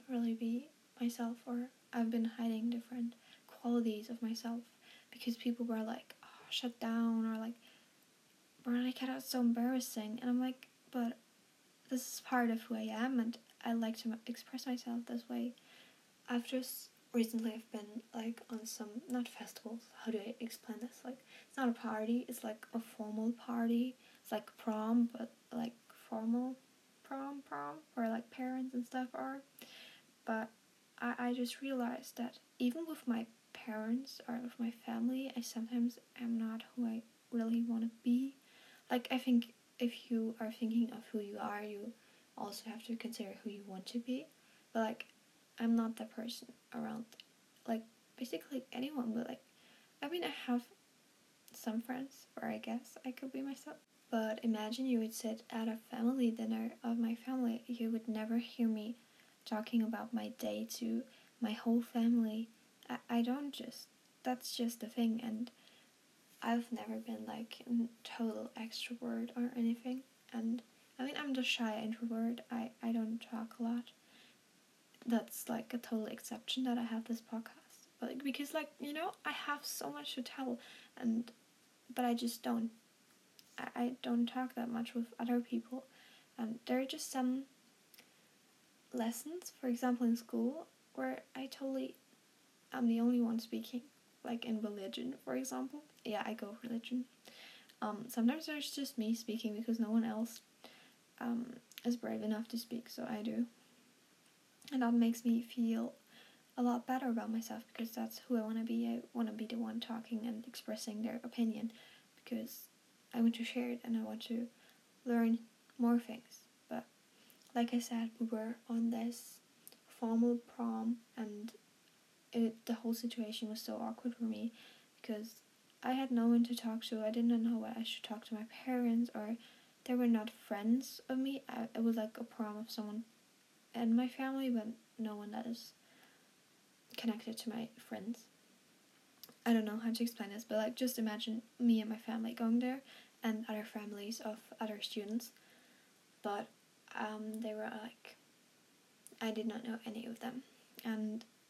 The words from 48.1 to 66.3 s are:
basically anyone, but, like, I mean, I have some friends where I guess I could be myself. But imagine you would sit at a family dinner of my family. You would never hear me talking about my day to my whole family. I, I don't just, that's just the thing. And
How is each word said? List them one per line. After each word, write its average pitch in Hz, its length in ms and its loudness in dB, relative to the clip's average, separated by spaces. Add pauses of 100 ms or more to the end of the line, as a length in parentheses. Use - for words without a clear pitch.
basically 269 560 -6
anyone, 254 420 -2
but, 240 140 -2
like, - 140 -8 (600)
I 285 60 -2
mean, 349 160 0
I 285 100 -2 (120)
have 240 160 4 (920)
some 226 280 -2
friends 254 540 -6
where - 160 -4
I 220 80 -2
guess 226 480 -6
I 254 60 -2
could 269 180 -8
be 262 120 -4
myself. 277 340 -8 (340)
But 220 340 0
imagine 226 420 2
you 247 140 6
would 220 140 -2
sit 226 360 -4
at 226 160 -2
a 220 120 0 (120)
family 240 400 4
dinner 226 420 0 (120)
of 233 140 2
my 233 160 2
family. 240 520 0
You 233 240 0
would 226 160 0
never 220 320 0
hear 233 300 2
me 220 280 0 (480)
talking 226 380 2
about 226 320 0
my 214 140 -2 (100)
day 208 360 -2
to 233 280 0 (380)
my 214 120 2
whole 233 300 4
family. 233 680 4 (400)
I, 240 100 -4 (100)
I 233 140 4
don't 269 300 0
just, - 360 -10 (340)
that's 254 340 -2
just 233 240 0
the 220 60 -4
thing. 226 360 2
And 226 280 -4 (920)